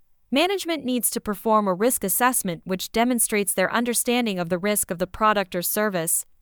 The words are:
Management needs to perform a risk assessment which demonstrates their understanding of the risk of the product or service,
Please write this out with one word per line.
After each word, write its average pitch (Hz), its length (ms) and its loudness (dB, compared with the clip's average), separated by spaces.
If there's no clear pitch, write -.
Management 330 520 0
needs 247 280 0
to 233 100 -6
perform 214 480 0
a 180 60 2
risk 226 280 0
assessment 196 640 0
which - 260 -4
demonstrates 226 600 2
their 185 180 2
understanding 240 680 0
of 170 100 -2
the 180 100 0
risk 202 320 0
of 180 80 -4
the 175 80 -2
product 208 480 0
or 175 80 -2
service, 185 600 -2